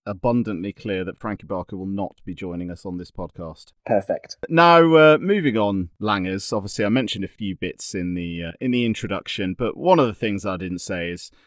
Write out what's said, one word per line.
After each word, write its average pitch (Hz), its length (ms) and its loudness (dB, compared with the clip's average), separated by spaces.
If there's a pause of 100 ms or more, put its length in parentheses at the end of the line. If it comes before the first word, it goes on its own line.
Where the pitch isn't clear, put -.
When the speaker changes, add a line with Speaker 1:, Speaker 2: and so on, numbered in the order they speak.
Speaker 1:
abundantly 104 680 -2
clear 95 320 -4
that 92 120 -8
Frankie 107 300 -8
Barker 95 300 -6
will 95 100 -8
not 98 380 -6
be 92 100 -10
joining 87 380 -8
us - 120 -14
on 90 120 -8
this 90 160 -12
podcast. 82 600 -12 (140)
Speaker 2:
Perfect. - 500 -4 (120)
Speaker 1:
Now, 165 480 8
uh, 156 240 8
moving 175 360 0
on, 98 340 0 (100)
Langers, 98 520 -2
obviously 104 320 -2
I 101 40 2
mentioned 113 360 0
a 90 40 -6
few 98 260 -6
bits - 400 -8
in 90 200 -2
the, 85 320 -6
uh, 85 140 -8
in 123 120 0
the 123 120 2
introduction, 98 720 -4
but 113 200 -4
one 175 240 4
of 127 80 4
the 104 60 -4
things 101 300 -4
I 95 120 -2
didn't 87 240 -6
say 87 300 -6
is, - 200 -12 (160)